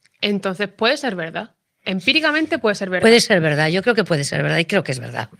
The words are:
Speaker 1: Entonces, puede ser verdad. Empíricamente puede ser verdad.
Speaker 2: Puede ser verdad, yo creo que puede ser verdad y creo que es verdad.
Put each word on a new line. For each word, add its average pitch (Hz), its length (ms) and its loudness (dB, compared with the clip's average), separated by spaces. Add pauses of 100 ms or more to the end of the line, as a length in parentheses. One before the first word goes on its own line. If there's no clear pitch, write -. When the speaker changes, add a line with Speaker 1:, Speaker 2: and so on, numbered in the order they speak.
(220)
Speaker 1:
Entonces, 196 480 -2
puede 226 260 0
ser 247 220 -6
verdad. 165 340 -10 (340)
Empíricamente 302 760 0
puede 208 160 0
ser 196 140 -6
verdad. 180 120 -2
Speaker 2:
Puede 226 200 8
ser 190 200 4
verdad, 151 280 2
yo 185 140 -2
creo 240 120 2
que 226 80 0
puede 156 200 0
ser 147 200 -4
verdad 151 140 0
y 170 80 0
creo 190 180 0
que - 100 -6
es 127 60 -6
verdad. 120 300 -10 (100)